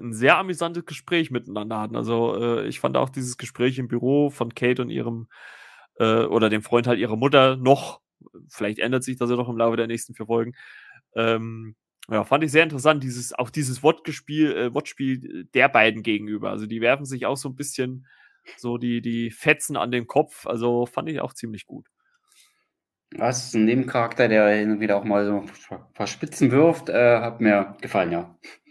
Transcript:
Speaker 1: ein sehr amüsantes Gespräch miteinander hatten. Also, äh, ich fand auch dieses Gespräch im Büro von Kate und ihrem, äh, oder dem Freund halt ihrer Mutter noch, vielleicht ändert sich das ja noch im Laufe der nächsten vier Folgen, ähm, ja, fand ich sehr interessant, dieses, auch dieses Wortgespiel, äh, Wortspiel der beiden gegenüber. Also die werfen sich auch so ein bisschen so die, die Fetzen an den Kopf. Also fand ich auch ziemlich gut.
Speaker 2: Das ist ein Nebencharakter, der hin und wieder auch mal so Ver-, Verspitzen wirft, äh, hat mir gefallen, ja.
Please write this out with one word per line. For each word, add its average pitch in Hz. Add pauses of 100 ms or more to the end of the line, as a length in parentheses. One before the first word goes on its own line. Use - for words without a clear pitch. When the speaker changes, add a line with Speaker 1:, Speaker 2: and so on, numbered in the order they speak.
Speaker 1:
ein 117
sehr 131
amüsantes 175
Gespräch 156
miteinander 107
hatten. 110
Also, 117
äh, 117
ich 120
fand 131
auch 131
dieses 131
Gespräch 127
im 123
Büro 135
von 120
Kate 123
und 120
ihrem, 117 (680)
äh, 113
oder 110
dem 104
Freund 120
halt 120
ihrer 110
Mutter 131
noch, 131 (480)
vielleicht 104
ändert 123
sich 127
das 120
ja 123
noch 123
im 117
Laufe 117
der 113
nächsten 117
vier 107
Folgen, 117 (640)
ähm, 113 (340)
ja, 107
fand 151
ich 139
sehr 156
interessant, 151
dieses, 123
auch 120
dieses 131
Wortgespiel, 151
äh, 120
Wortspiel 131
der 123
beiden 110
gegenüber. 107
Also 104
die 110
werfen 139
sich 127
auch 135
so 139
ein 131
bisschen 131 (520)
so 120
die, 120
die 117
Fetzen 151
an 113
den 120
Kopf. -
Also 120
fand -
ich 143
auch 127
ziemlich 110
gut. 87 (1200)
Speaker 2:
Das -
ist -
ein 110
Nebencharakter, 120
der 107
hin 107
und 104
wieder 101
auch 98
mal 104
so 101
Ver-, -
Verspitzen 127
wirft, 160
äh, 120
hat 113
mir 101
gefallen, 87
ja. 85 (340)